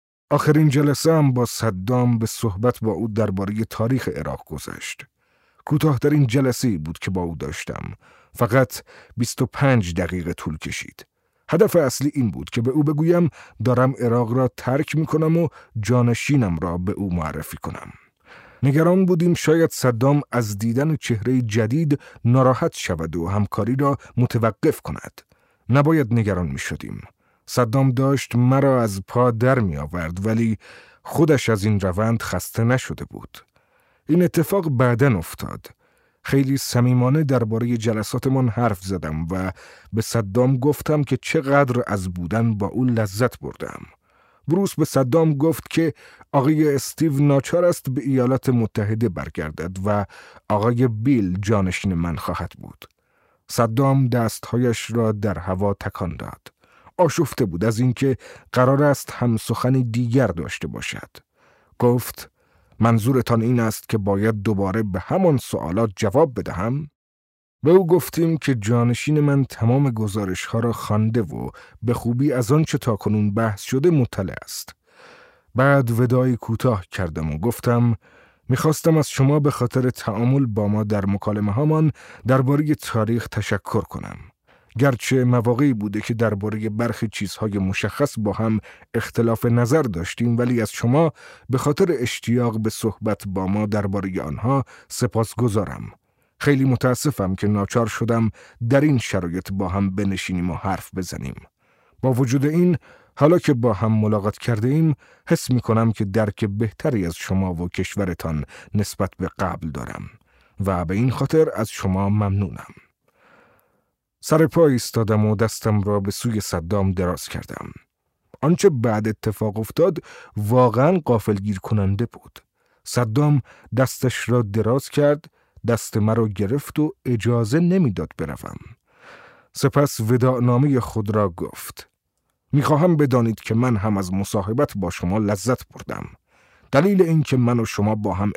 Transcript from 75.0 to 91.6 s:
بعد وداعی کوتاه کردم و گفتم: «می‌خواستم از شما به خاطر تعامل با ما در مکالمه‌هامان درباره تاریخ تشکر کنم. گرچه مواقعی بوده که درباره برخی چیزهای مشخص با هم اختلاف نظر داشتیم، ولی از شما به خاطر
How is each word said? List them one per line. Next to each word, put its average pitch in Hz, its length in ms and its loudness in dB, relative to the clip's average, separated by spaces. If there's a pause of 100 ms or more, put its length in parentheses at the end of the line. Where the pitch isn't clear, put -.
بعد 127 440 4
وداعی 127 360 2
کوتاه 113 560 -2
کردم 80 400 -4
و 76 60 -4
گفتم: 120 580 2 (540)
«می‌خواستم 156 480 2
از 147 120 0
شما 139 300 2
به 143 120 2
خاطر 127 380 0
تعامل 120 560 0
با 104 220 -2
ما 107 160 0
در 104 220 -2
مکالمه‌هامان 107 840 0 (360)
درباره 143 480 2
تاریخ 113 520 -2
تشکر - 540 -4
کنم. - 360 -12 (640)
گرچه 131 440 2
مواقعی 123 500 2
بوده 104 280 -4
که 120 120 -4
درباره 107 560 -2
برخی 113 420 -2
چیزهای 104 460 -6
مشخص 98 600 -2
با 101 160 -2
هم 110 260 0 (340)
اختلاف 117 520 0
نظر 120 360 2
داشتیم، 117 560 -2
ولی 120 240 0
از 107 100 -2
شما 143 400 2 (380)
به 127 80 0
خاطر 156 420 2